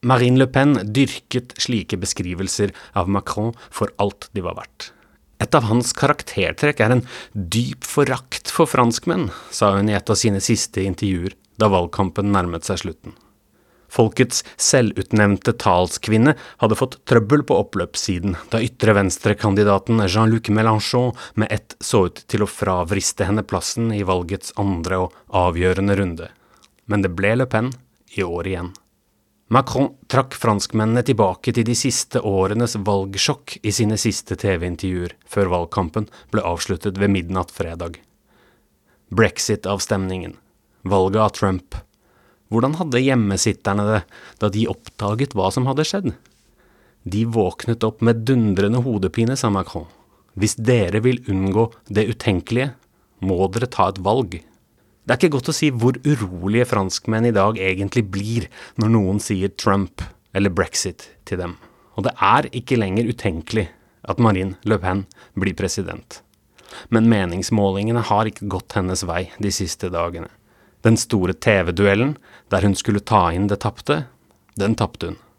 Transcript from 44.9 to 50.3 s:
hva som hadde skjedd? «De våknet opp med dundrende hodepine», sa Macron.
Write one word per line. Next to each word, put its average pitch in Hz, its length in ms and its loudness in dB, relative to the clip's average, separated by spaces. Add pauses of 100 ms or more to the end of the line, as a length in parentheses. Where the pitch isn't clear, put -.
hva 95 240 0
som 131 160 0
hadde 151 160 -2
skjedd? 196 240 -4 (960)
«De 101 160 0
våknet 113 640 -2
opp 110 160 -4
med 113 240 2
dundrende 110 560 2
hodepine», 113 560 -2
sa 120 80 0
Macron. 87 400 -4 (480)